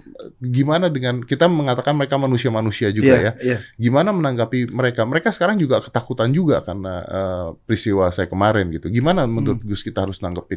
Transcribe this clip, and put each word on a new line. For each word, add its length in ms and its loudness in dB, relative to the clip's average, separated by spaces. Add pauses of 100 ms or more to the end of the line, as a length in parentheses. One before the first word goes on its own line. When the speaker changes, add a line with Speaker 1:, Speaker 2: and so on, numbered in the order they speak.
(380)
Speaker 1:
gimana 500 2
dengan 320 -2
kita 240 2
mengatakan 480 2
mereka 240 0
manusia-manusia 720 0
juga 220 0
Speaker 2:
Iya, 120 6
Speaker 1:
ya? 160 0
Speaker 2:
iya. 200 -2 (160)
Speaker 1:
Gimana 360 2
menanggapi 560 0
mereka? 380 0
Mereka 260 0
sekarang 260 0
juga 220 2
ketakutan 520 -2
juga 300 2
karena, 420 -8
eh, 460 -4 (140)
peristiwa 460 0
saya 160 -2
kemarin 460 2
gitu. 180 -6
Gimana 360 0
menurut 360 -2
Speaker 2:
Hmm. 80 -12
Speaker 1:
Gus 140 -4
kita 200 -6
harus 180 -6
nanggepin 360 -8